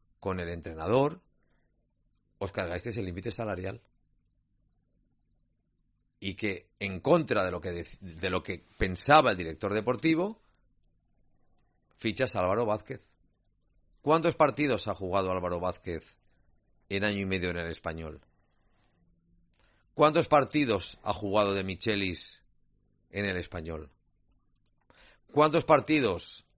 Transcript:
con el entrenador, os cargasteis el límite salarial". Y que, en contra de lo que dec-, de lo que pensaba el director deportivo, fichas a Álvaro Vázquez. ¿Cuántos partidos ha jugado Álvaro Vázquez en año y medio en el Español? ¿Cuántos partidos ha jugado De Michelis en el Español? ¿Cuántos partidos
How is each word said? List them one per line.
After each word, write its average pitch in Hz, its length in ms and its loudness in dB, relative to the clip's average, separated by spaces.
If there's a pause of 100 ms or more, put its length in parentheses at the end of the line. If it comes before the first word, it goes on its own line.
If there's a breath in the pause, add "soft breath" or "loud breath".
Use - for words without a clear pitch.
(200)
con 92 200 -4
el 85 100 -6
entrenador, 87 720 -2 (1160)
os 98 120 -6
cargasteis 92 460 -6
el 104 80 -4
límite 92 260 -8
salarial". 98 500 -6 (2500)
Y 98 160 -6
que, 98 340 -6 (100)
en 95 220 -6
contra 131 440 2
de 90 60 -2
lo 87 100 -6
que 92 100 -8
dec-, 85 280 -10
de 87 320 -6
lo 92 100 0
que 90 240 -10 (120)
pensaba 123 540 4
el 95 60 0
director 90 360 -6
deportivo, 156 680 0 (1600)
fichas 117 380 -2
a 101 40 -2
Álvaro 98 260 2
Vázquez. 107 460 -6 (880)
¿Cuántos 160 340 2
partidos 139 520 2
ha 101 60 -2
jugado 95 380 0
Álvaro 90 280 -2
Vázquez 87 580 -8 (720)
en 98 160 -2
año 101 160 -2
y 98 40 -2
medio 92 240 -2
en 85 80 -4
el 85 140 -4
Español? 80 500 -10 (1700)
¿Cuántos 151 320 4
partidos 131 760 2
ha 104 100 0
jugado 101 400 2
De 98 100 0
Michelis 95 800 -4 (680)
en 101 160 -4
el 95 120 -2
Español? 80 520 -8 (1400 soft breath)
¿Cuántos 151 320 4
partidos 135 840 4 (120)